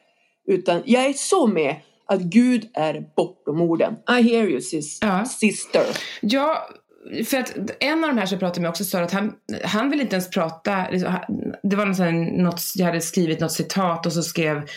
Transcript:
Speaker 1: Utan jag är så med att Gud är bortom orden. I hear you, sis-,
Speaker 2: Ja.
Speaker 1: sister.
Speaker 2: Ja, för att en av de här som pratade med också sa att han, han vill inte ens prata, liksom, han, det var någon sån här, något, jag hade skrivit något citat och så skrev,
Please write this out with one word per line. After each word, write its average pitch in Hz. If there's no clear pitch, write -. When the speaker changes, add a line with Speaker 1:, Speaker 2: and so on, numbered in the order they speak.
Speaker 1:
Utan 180
jag 254
är 277
så 311
med 156
att 190
Gud 226
är 151
bortom 165
orden. 165
I 247
hear 233
you, 135
sis-, -
Speaker 2:
Ja. 202
Speaker 1:
sister. 175
Speaker 2:
Ja, 269
för 269
att -
en 311
av 302
de 254
här 190
som 185
pratade 180
med 175
också 170
sa 190
att 170
han, 196
han 214
vill 294
inte 208
ens 180
prata, 185
liksom, 180
han, 185
det 202
var 202
någon 190
sån 180
här, 165
något, 175
jag 185
hade 165
skrivit 160
något 160
citat 170
och 165
så 165
skrev, 156